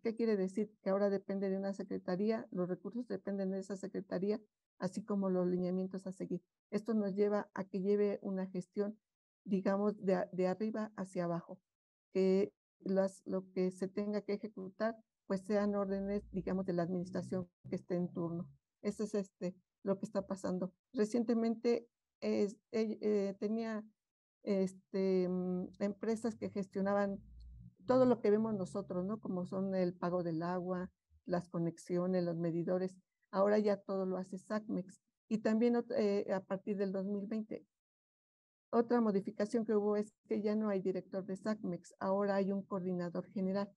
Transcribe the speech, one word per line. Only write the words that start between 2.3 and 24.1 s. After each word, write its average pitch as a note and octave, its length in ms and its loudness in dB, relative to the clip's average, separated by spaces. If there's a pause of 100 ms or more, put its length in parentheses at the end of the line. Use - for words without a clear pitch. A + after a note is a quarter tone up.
los F3+ 180 -2
recursos F3+ 400 -6
dependen G3 420 -4
de F#3+ 100 -4
esa F#3+ 160 -8
secretaría, F#3+ 640 -4 (380)
así F#3 240 -4
como G3 280 0
los F3+ 160 2
lineamientos F#3 600 -2
a F#3 60 -6
seguir. F3+ 300 -6 (280)
Esto G#3 240 -2
nos G3+ 200 2
lleva G3+ 400 2
a F#3+ 100 -4
que F#3+ 160 -4
lleve G3+ 420 2
una F#3+ 240 -4
gestión, G3+ 520 -6 (460)
digamos, F#3+ 600 0
de F#3+ 120 4
a-, F3+ 160 -2
de F#3 160 2
arriba G#3+ 480 -4
hacia F#3 280 -4
abajo, E3+ 340 -4 (540)
que F#3+ 400 4 (280)
las, F#3+ 440 0
lo F#3+ 280 -4
que F#3 180 2
se F#3 180 -4
tenga G#3 320 -2
que G#3 140 -4
ejecutar, G#3+ 640 -6 (300)
pues F#3+ 160 -2
sean G#3 320 2
órdenes, G3 560 -2
digamos, F#3+ 360 -2
de F3 80 -2
la F3 80 2
administración F3+ 680 -4 (200)
que F#3 80 -4
esté - 180 -4
en F3 180 0
turno. E3+ 360 -4 (340)
Eso G#3 220 -4
es, G#3 100 -4
este, F#3+ 420 -4 (260)
lo G3 160 0
que G#3 60 -6
está G3+ 220 -4
pasando. F#3 480 -4 (180)
Recientemente, A3+ 960 2 (320)
es-, G#3+ 380 0 (140)
eh, A3 280 0
eh, G3+ 380 0
tenía, A3 440 -4 (600)